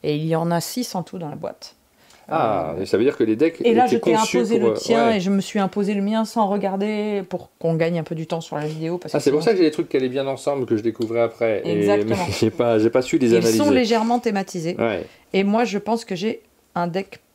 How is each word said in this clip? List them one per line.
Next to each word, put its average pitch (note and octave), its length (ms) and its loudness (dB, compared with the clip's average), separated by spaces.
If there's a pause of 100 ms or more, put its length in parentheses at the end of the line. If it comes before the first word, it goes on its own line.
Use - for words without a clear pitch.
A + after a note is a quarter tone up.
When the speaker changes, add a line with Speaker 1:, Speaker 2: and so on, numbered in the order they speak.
Speaker 1:
Et D3+ 120 0
il D#3 100 -4
y D#3+ 100 0
en E3 160 -2
a E3+ 100 0
six - 340 -8
en F3+ 80 -4
tout F#3+ 140 -14
dans E3 120 -10
la D3 60 -12
boîte. - 400 -14 (520)
Speaker 2:
Ah, G#2+ 440 0
Speaker 1:
Euh, D#2+ 80 -6
Speaker 2:
mais F#2+ 80 -4
ça F#2+ 100 2
veut G#2 60 4
dire C#3 140 2
que B2+ 60 2
les A2 120 2
decks D#3 280 0
Speaker 1:
et A#3 120 4
là, B3 100 6
Speaker 2:
étaient B3 120 2
Speaker 1:
je A3+ 40 0
t'ai A#3 120 2
Speaker 2:
conçus A3 240 2
Speaker 1:
imposé A#3 220 2
Speaker 2:
pour, A3 100 4
Speaker 1:
le G#3+ 40 0
Speaker 2:
euh, G#3 40 -2
Speaker 1:
tien A#3 320 2
Speaker 2:
ouais. A3 80 2
Speaker 1:
et - 20 2
je F3+ 100 -2
me G3 120 2
suis - 180 -4
imposé G3 340 -2
le G3+ 80 0
mien A3 240 0
sans G#3+ 220 -2
regarder G3+ 840 -2
pour - 300 -8
qu'on E3 160 0
gagne E3 240 2
un D#3 40 -4
peu E3 120 -6
du D#3+ 100 -6
temps E3 160 -4
sur - 140 -10
la D3+ 100 -4
vidéo, D#3+ 320 -4
parce - 160 -12
Speaker 2:
Ah, D3+ 60 2
Speaker 1:
que - 40 -8
Speaker 2:
c'est C#3+ 60 4
pour D3 140 2
Speaker 1:
sinon - 20 2
Speaker 2:
ça A#3+ 60 4
que G3+ 80 2
j'ai E3+ 60 6
des D3+ 60 4
trucs D#3+ 180 -6
qui - 80 0
allaient C3 120 2
bien C3+ 160 -2
ensemble C3+ 400 -2
que A2+ 100 0
je G#2 60 0
découvrais A2+ 400 -2
après. A2+ 420 0
Et, E2+ 140 -2
Speaker 1:
Exactement. G#2 380 2 (120)
Speaker 2:
mais G2+ 60 -2
<laughs> - 60 -6
j'ai A2 100 2
pas, A#2 300 2
j'ai A2+ 100 4
pas B2+ 140 2
su - 160 0
les B2+ 160 2
Speaker 1:
Ils A#2 80 4
sont A2+ 40 4 (140)
Speaker 2:
analyser. - 140 4
Speaker 1:
légèrement A#3 440 2
thématisés. F#3+ 600 -4
Speaker 2:
Ouais. G#2 260 -2 (280)
Speaker 1:
Et F#3+ 100 2
moi, G#3+ 220 2
je G3 120 -4
pense A3 260 -4
que F#3+ 120 -8
j'ai G#3 260 -6 (320)
un F3 140 -2
deck F#3 320 -6 (160)